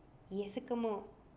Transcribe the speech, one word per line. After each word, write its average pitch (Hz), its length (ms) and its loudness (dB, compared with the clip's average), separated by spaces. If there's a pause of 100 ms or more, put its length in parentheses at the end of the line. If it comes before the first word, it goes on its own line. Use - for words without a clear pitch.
(300)
Y 196 140 0
ese 202 180 -4
es - 40 -12
como, 226 400 2 (320)